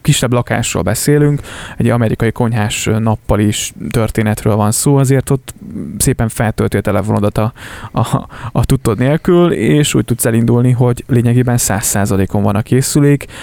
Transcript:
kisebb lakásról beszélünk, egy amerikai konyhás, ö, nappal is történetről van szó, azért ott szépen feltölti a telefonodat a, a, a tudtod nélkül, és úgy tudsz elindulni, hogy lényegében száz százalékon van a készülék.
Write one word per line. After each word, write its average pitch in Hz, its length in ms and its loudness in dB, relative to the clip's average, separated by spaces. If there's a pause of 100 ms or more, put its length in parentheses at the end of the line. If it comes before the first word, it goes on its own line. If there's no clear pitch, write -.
kisebb 135 320 0
lakásról 117 500 -2
beszélünk, 147 580 0 (360)
egy 117 120 0
amerikai 117 420 0
konyhás, 113 560 -2
ö, 110 120 0
nappal 110 400 0
is 104 340 -2 (180)
történetről 107 640 0
van 107 160 2
szó, 143 240 2
azért 135 340 2
ott 135 240 -4 (440)
szépen 117 320 0
feltölti - 480 -2
a 101 40 -2
telefonodat 104 560 0
a, 110 160 -2 (380)
a, - 360 -2 (240)
a 131 140 0
tudtod 120 320 0
nélkül, 160 560 2
és 147 440 2
úgy 139 80 0
tudsz - 200 -2
elindulni, 120 460 2
hogy 123 360 0
lényegében 123 500 2
száz 101 280 -2
százalékon 101 580 0
van 101 120 0
a 107 60 0
készülék. 143 640 2 (180)